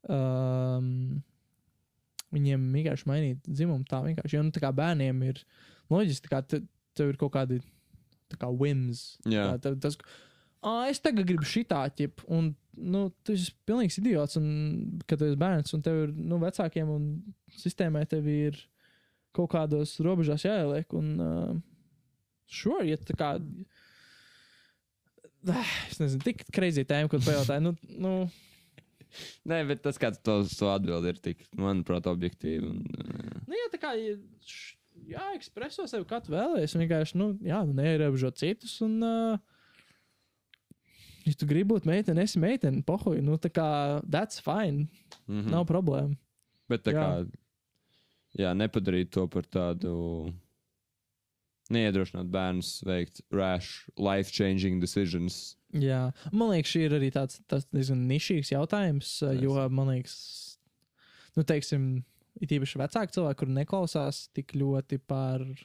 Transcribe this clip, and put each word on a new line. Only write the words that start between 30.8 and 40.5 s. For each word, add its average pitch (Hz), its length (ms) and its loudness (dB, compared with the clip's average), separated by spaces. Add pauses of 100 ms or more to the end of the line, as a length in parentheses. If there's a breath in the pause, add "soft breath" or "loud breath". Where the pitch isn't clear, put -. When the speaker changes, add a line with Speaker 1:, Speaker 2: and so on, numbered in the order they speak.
Speaker 2:
ir 87 100 -4
tik, - 300 -6
manuprāt, 92 580 0
objektīvi 87 560 -2
un, 87 140 -6
ā. - 600 -10
Speaker 1:
Nu, 359 180 -8
jā, 480 100 -4
tā - 120 -8
kā, 302 120 -6
ja 220 220 -4 (240)
š-, - 400 -18 (240)
jā, 330 300 -10
ekspreso 302 520 -10
sevi, 202 240 -6
kā - 140 -6
tu - 100 -6
vēlies, 202 400 0
vienkārši, 165 460 0
nu, 208 220 2
jā, 180 200 -2
nu, 147 160 0
neierobežo 143 560 4
citus, 220 480 -4
un, 220 200 2
ā, 233 120 2 (2000 soft breath)